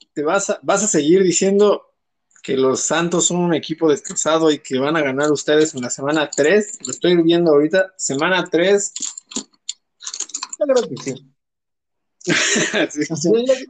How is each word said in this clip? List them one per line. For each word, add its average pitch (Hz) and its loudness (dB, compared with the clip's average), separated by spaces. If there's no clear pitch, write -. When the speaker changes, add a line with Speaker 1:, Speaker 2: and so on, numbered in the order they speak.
Speaker 1:
¿te 151 -6
vas 175 -2
a, - -6
vas 180 0
a 208 -2
seguir 170 4
diciendo 196 2
que - -4
los 131 2
Santos 170 0
son 175 -2
un 175 0
equipo 156 -2
destrozado 160 0
y 143 0
que 131 -6
van 147 0
a 151 0
ganar 143 0
ustedes 151 0
en 131 -8
la 123 -6
semana 143 -4
tres? 185 0
Lo - -10
estoy 175 0
viendo 170 4
ahorita, 156 2
semana 170 -2
tres. 190 2
Speaker 2:
Yo 302 -2
creo 247 0
que 131 -10
sí. - -10
Speaker 1:
<laughs> - -
Sí, - -2
sí. 160 -2
Speaker 2:
Yo, 226 4